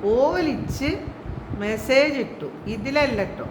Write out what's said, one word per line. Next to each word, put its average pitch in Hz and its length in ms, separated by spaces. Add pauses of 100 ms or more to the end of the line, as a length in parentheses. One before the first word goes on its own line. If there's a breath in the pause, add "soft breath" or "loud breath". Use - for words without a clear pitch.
(120)
ഓലിച്ച് 285 760 (720)
മെസ്സേജ് 262 640
ഇട്ടു. 151 240 (260)
ഇതിലല്ല 254 500 (100)
ട്ടോ. - 160